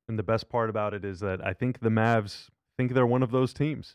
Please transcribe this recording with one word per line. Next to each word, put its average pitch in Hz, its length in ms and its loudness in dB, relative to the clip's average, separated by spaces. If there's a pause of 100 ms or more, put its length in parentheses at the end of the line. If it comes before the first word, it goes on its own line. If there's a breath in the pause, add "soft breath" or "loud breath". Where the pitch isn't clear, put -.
And 110 100 -4
the 104 40 -4
best 110 260 -2
part 113 220 -2
about 104 240 -2
it 98 100 -8
is 95 160 -8
that 95 260 -4
I 95 60 -2
think 123 280 -4
the 113 100 2
Mavs 110 580 2 (280)
think 127 160 0
they're 127 140 4
one 123 160 2
of 117 80 0
those 127 240 0
teams. - 400 -4